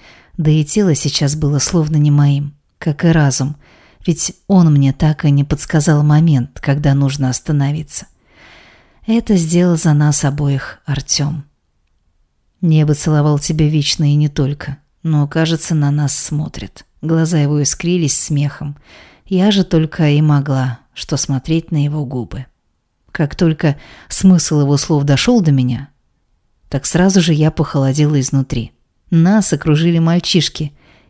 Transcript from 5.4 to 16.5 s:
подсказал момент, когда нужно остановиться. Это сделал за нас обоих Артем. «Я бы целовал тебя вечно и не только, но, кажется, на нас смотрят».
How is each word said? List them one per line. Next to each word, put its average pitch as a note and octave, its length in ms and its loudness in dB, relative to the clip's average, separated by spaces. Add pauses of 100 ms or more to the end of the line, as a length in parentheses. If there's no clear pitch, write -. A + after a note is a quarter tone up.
подсказал D3 580 0
момент, D3+ 580 2
когда D3 340 0
нужно C#3 360 0
остановиться. D3 760 -4 (1000)
Это A3 300 0
сделал E3+ 400 2
за D#3 160 2
нас D3 320 2
обоих C#3+ 600 -4
Артем. C#3+ 600 -4 (1160)
«Я D#3 260 2
бы D3+ 80 2
целовал D3 440 0
тебя D3+ 300 0
вечно D3 420 0
и C#3+ 40 2
не D3 140 2
только, C#3+ 500 -6 (240)
но, D3+ 260 0
кажется, E3 460 -2
на C#3+ 160 0
нас D3 260 -2
смотрят». - 680 -6 (160)